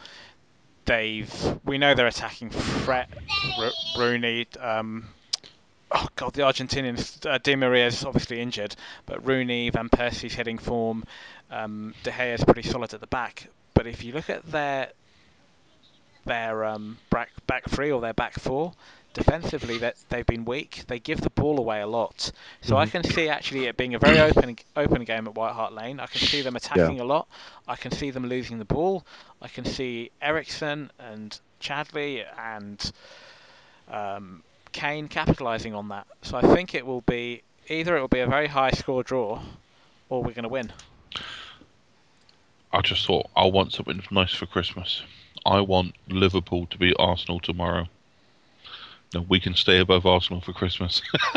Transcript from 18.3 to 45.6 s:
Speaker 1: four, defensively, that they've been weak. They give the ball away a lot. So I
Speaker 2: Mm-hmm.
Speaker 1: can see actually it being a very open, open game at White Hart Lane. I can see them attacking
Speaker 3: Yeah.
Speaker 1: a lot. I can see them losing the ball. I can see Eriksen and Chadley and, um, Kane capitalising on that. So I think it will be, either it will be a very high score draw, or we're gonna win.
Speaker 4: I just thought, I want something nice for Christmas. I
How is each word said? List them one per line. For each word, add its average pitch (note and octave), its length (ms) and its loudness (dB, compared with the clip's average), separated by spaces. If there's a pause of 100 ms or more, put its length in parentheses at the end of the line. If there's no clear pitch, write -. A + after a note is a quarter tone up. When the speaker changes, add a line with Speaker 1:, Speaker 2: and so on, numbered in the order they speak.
Speaker 1:
four, D3 340 -4 (400)
defensively, B2+ 640 0
that A#2 160 -2 (140)
they've A#2+ 160 -4
been A#2 200 -4
weak. B2 420 -6
They A#2+ 120 -6
give D#3 220 -6
the D#3+ 100 -2
ball D3 280 0
away A2 220 -2
a G#2 60 -6
lot. A2 440 -4 (300)
So C3 160 2
I D3+ 80 4
Speaker 2:
Mm-hmm. - 60 -4
Speaker 1:
can F3 200 -2
see E3 180 2
actually C#3 360 -2
it A#2 120 -4
being B2 180 -2
a A2 40 0
very D3+ 200 8
open, C#3 380 6 (180)
open C#3+ 300 2
game A2+ 220 -2
at G#2 80 -10
White A2+ 180 0
Hart A2 200 -4
Lane. A#2+ 260 -8
I A#2+ 80 -8
can - 140 -6
see D3 200 2
them B2+ 140 -2
attacking F2 420 2
Speaker 3:
Yeah. B2 60 -4
Speaker 1:
a - 20 -4
lot. C#3+ 220 0 (400)
I A#2+ 80 -6
can B2 160 -8
see C#3+ 200 -4
them B2+ 160 -6
losing A#2 320 -4
the G#2+ 60 -8
ball. F3 400 0 (360)
I B2 60 -14
can B2 180 -10
see B2 460 -6 (100)
Eriksen D3 800 -4
and G#2+ 380 -14 (240)
Chadley C#3+ 640 -4 (140)
and, G#2+ 540 -10 (960)
um, G2 540 -8 (300)
Kane D3+ 340 -6
capitalising A#2 680 -2
on G#2 140 -6
that. G2 160 -10 (160)
So - 160 -6
I B2 40 0
think F3 340 6
it B2+ 100 -4
will B2+ 160 -4
be, A#2+ 400 -4 (280)
either D#3+ 280 0
it C#3 40 2
will C3 80 -2
be B2+ 100 2
a B2 80 2
very C#3+ 200 2
high C3+ 240 2
score B2+ 320 0
draw, A#2 380 -2 (680)
or B2+ 120 -2
we're A#2+ 120 -4
gonna A#2 160 -6
win. B2 220 -4 (2000)
Speaker 4:
I G2 100 4
just - 260 0
thought, E2+ 280 4
I G2 120 8
want F#2+ 260 4
something D#2+ 260 -4 (120)
nice F#2+ 240 4
for - 100 -6
Christmas. - 560 -4 (420)
I G2 180 6